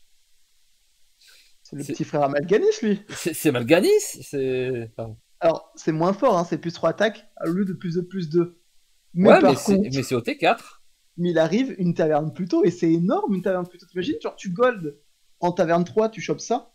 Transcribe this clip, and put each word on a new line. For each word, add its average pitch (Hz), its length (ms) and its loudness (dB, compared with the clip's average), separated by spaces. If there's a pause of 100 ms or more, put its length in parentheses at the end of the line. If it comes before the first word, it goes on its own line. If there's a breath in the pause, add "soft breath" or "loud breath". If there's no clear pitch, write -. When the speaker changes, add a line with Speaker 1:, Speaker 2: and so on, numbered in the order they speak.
(1600 soft breath)
Speaker 1:
C'est - 120 -18
le 143 80 -10
Speaker 2:
C'est 139 100 -10
Speaker 1:
petit - 100 -6
frère 147 200 -2
à 139 60 2
Malganis, 170 360 2 (160)
lui. 208 280 0
Speaker 2:
C'est, - 240 -6
c'est 151 180 0
Malganis, 135 380 2 (320)
c'est, 127 760 -4
enfin 113 180 -10 (240)
Speaker 1:
Alors, - 360 -2
c'est - 160 -4
moins 165 220 2
fort, 208 240 2
hein, 170 100 0
c'est 170 100 -4
plus 170 160 -8
trois - 180 -2
attaques 202 360 -2 (180)
au - 60 -2
lieu 190 140 0
de 185 80 -6
plus 165 220 -8
deux, 175 120 -4
plus 180 220 -8
deux. 170 300 0 (540)
Mais 185 160 6
Speaker 2:
Ouais, 302 100 10
Speaker 1:
par 330 120 6
Speaker 2:
mais - 60 2
c'est, - 200 0
Speaker 1:
contre, 190 160 0
Speaker 2:
mais 135 100 -2
c'est 131 120 -4
au 117 60 0
T 285 160 -6
quatre. - 460 -2 (340)
Speaker 1:
mais 175 140 -2
il 156 80 0
arrive 202 380 0
une 175 160 0
taverne 156 400 0
plus 180 140 -8
tôt, 330 160 0
et 170 80 2
c'est 170 200 0
énorme, 214 440 0
une 180 60 -2
taverne 180 260 -2
plus - 100 -20
tôt. - 80 -20
T'imagines, 185 360 -6
genre, - 140 -10
tu - 160 -12
gold 185 460 -2 (420)
en 175 120 0
taverne 175 340 2
trois, 220 240 0
tu 220 120 -14
chopes 147 200 -6
ça, - 340 -4